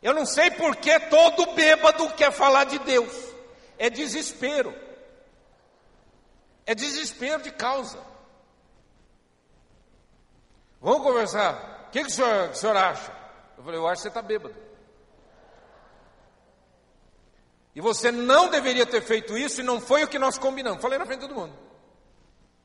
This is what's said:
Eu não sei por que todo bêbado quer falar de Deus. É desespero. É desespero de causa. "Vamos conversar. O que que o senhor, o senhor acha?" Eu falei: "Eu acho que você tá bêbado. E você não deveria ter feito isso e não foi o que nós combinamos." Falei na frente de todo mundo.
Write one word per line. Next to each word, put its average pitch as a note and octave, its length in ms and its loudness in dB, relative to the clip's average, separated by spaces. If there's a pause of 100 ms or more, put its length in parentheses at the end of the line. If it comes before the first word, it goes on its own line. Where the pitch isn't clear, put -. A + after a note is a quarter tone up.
Eu B3 80 2
não D#4 100 0
sei D#4+ 280 2
por D4+ 240 0
que D4+ 240 2
todo E4 540 6
bêbado D#4 600 4
quer C#4+ 180 4
falar C#4 340 4
de C#4 120 -6
Deus. B3 340 0 (640)
É A3+ 140 -2
desespero. C4 840 -6 (1900)
É A3+ 120 -4
desespero C#4+ 680 -8
de D4 100 -16
causa. B3+ 480 -8 (2750)
"Vamos A#3+ 220 0
conversar. G#3 840 -2
O - 20 -20
que C4+ 120 -4
que C#4+ 60 -6
o - 40 -8
senhor, G#3+ 400 0
o - 40 -14
senhor G#3 220 0
acha?" F#3 340 -2 (460)
Eu B2 60 -20
falei: E3 160 -10
"Eu E3 80 -2
acho F3+ 160 -4
que G#3 60 -10
você G3+ 40 -16
tá A3+ 80 -8
bêbado. G#3+ 340 -8 (3250)
E D3+ 80 -16
você A3+ 300 2
não B3+ 380 4
deveria B3+ 360 2
ter A#3+ 160 -2
feito A3 360 -4
isso C4+ 220 -6
e B3+ 40 -8
não A#3+ 180 -2
foi D4 220 2
o D4 40 -2
que D4 120 -6
nós C4 180 0
combinamos." B3+ 460 -4
Falei C4 160 -2
na F#4 60 -6
frente B3+ 160 -10
de C#4 60 -14
todo C4+ 100 -12
mundo. D#3+ 160 -12 (1120)